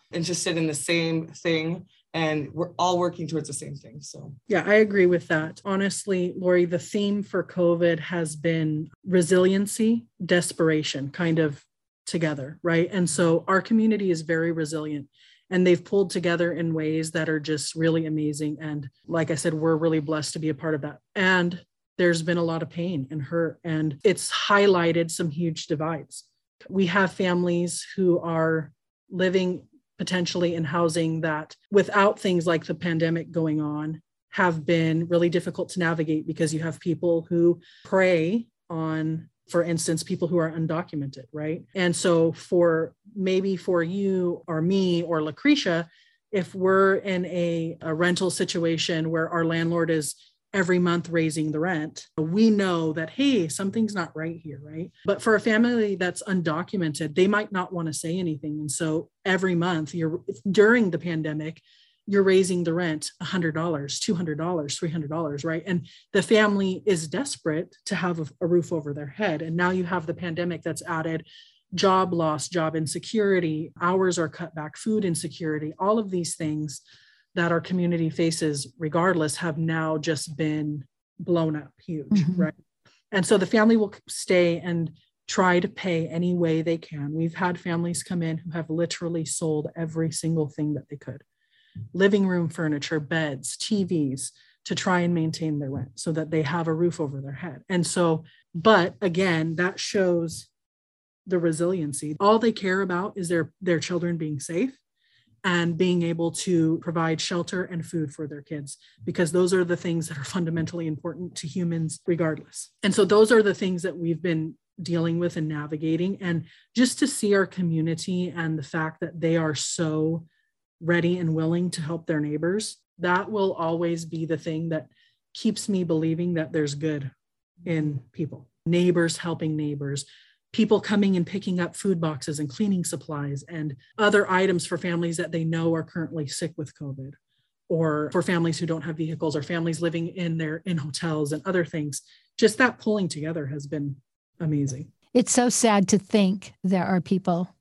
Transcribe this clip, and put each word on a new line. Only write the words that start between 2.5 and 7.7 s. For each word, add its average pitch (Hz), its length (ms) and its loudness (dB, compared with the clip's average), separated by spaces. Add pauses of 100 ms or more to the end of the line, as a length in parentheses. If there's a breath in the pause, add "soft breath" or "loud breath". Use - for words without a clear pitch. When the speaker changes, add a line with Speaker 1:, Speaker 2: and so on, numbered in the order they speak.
Speaker 1:
we're 170 260 -4
all 180 180 2
working 170 300 -2
towards 147 200 -4
the 143 60 -10
same 143 220 -10
thing. 143 260 -18
So 147 320 -18 (140)
Speaker 2:
yeah, 180 180 2
I 202 100 6
agree 202 300 6
with 175 220 2
that. 160 380 -2
Honestly, 196 720 -2
Lori, 180 260 4
the 170 160 0
theme 202 420 -2
for 185 220 -2
covid 170 560 2